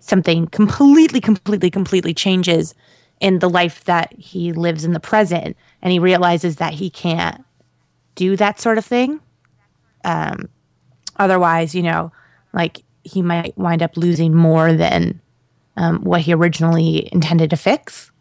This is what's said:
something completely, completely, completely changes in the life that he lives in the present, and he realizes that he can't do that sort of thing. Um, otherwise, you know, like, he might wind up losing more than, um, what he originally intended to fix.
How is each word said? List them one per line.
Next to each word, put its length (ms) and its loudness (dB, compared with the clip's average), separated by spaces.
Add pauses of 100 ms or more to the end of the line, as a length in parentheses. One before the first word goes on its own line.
something 480 0
completely, 720 4
completely, 500 0
completely 440 -2
changes 600 0 (460)
in 200 2
the 100 2
life 340 -2
that 340 -2
he 340 -8
lives 320 -4
in 80 -2
the 80 -2
present, 560 -2 (260)
and 100 -2
he 60 2
realizes 580 2
that 180 -6
he 160 -8
can't 540 -6 (680)
do 220 -2
that 240 -2
sort 180 0
of 60 -6
thing. 360 -2 (840)
Um, 440 -6 (720)
otherwise, 560 0
you 80 -2
know, 300 -4 (400)
like, 300 -4 (220)
he 180 -6
might 360 -4
wind 240 0
up 140 -4
losing 380 0
more 380 4
than, 480 0 (560)
um, 280 -2
what 180 0
he 100 0
originally 800 0
intended 380 2
to 60 0
fix. 540 -4 (100)